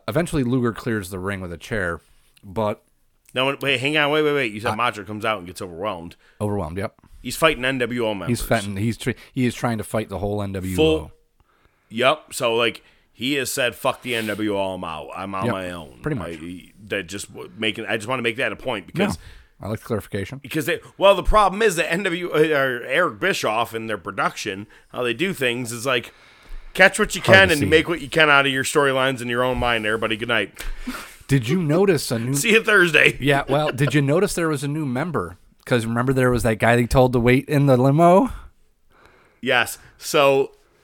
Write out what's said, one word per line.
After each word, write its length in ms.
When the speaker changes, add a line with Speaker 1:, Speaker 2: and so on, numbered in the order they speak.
Speaker 1:
eventually 380
Luger 280
clears 380
the 80
ring 220
with 120
a 60
chair, 420
but 380
Speaker 2:
No, 280
wait, 200
hang 160
on, 140
wait, 120
wait, 120
wait. 180
You 80
said 120
Speaker 1:
I 20
Speaker 2:
Macho 300
comes 200
out 140
and 80
gets 160
overwhelmed. 540
Speaker 1:
Overwhelmed, 380
yep. 160
Speaker 2:
He's 140
fighting 280
N 140
W 280
O 80
members. 260
Speaker 1:
He's 60
fighting, 300
he's 200
tr-, 140
he 140
is 80
trying 240
to 60
fight 240
the 100
whole 240
N 100
W 220
O. 20
Speaker 2:
Full, 360
yep. 460
So, 220
like, 260
he 220
has 180
said, 240
"Fuck 260
the 140
N 100
W 320
O, 160
I'm 100
out. 300
I'm 200
on 120
Speaker 1:
Yep, 60
Speaker 2:
my 180
own." 320
Speaker 1:
pretty 160
much. 240
Speaker 2:
I, 300
that 180
just 260
w-, 240
making, 300
I 120
just 100
wanna 140
make 140
that 140
a 60
point 320
because 280
Speaker 1:
No, 60
I 40
like 80
the 80
clarification. 520
Speaker 2:
because 280
they, 140
well, 180
the 80
problem 400
is 140
that 160
N 100
W 300
O, 40
or 460
Eric 380
Bischoff 540
and 140
their 100
production, 680
how 160
they 100
do 180
things 380
is, 160
like, 260
catch 260
what 160
you 60
Speaker 1:
Hard 140
Speaker 2:
can 120
Speaker 1:
to 60
Speaker 2:
and 80
you 40
Speaker 1:
see. 40
Speaker 2:
make 180
what 120
you 80
can 220
out 160
of 60
your 100
storylines 580
in 80
your 140
own 160
mind. 260
Everybody, 320
good 120
night. 340
Speaker 1:
Did 220
you 120
notice 520
a 80
new 140
Speaker 2:
<laughs> 20
See 160
you 100
Thursday. 580
Speaker 1:
Yeah, 280
well, 240
did 220
you 60
notice 340
there 140
was 140
a 60
new 180
member? 500
'Cause 180
remember 300
there 160
was 140
that 140
guy 180
they 100
told 260
to 80
wait 260
in 200
the 100
limo? 540
Speaker 2:
Yes. 340
So 540